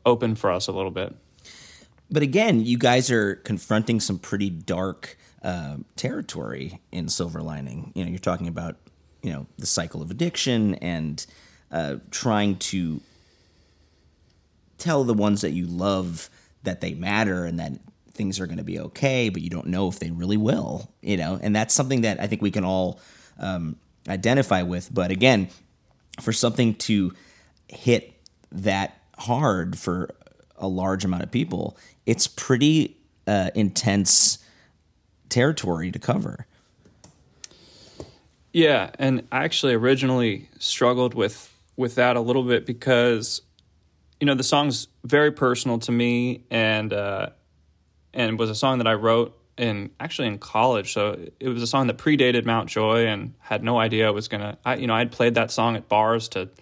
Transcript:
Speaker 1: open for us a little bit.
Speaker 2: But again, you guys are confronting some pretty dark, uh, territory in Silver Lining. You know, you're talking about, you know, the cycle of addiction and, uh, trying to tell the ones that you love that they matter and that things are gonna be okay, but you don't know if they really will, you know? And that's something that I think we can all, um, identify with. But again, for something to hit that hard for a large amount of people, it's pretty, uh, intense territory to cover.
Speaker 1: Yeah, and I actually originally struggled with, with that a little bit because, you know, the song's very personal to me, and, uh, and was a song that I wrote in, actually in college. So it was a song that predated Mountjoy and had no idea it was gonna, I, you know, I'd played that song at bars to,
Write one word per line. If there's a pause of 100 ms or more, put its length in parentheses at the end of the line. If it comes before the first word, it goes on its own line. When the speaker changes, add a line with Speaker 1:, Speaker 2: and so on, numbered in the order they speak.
Speaker 1:
open
for
us
a
little
bit. (960)
Speaker 2:
But
again,
you
guys
are
confronting
some
pretty
dark, (240)
uh, (200)
territory (100)
in
Silver
Lining.
You
know,
you're
talking
about, (460)
you
know, (120)
the
cycle
of
addiction
and, (460)
uh, (140)
trying
to (1800)
tell
the
ones
that
you
love (320)
that
they
matter
and
that (420)
things
are
gonna
be
okay,
but
you
don't
know
if
they
really
will, (120)
you
know?
And
that's
something
that
I
think
we
can
all, (400)
um, (320)
identify
with.
But
again, (720)
for
something
to (560)
hit (380)
that (180)
hard
for (420)
a
large
amount
of
people, (280)
it's
pretty, (300)
uh,
intense (880)
territory
to
cover. (2000)
Speaker 1:
Yeah,
and
I
actually
originally (100)
struggled
with, (240)
with
that
a
little
bit
because, (800)
you
know,
the
song's (160)
very
personal
to
me,
and,
uh, (840)
and
was
a
song
that
I
wrote (220)
in, (100)
actually
in
college.
So (220)
it
was
a
song
that
predated
Mountjoy
and
had
no
idea
it
was
gonna,
I,
you
know,
I'd
played
that
song
at
bars
to, (140)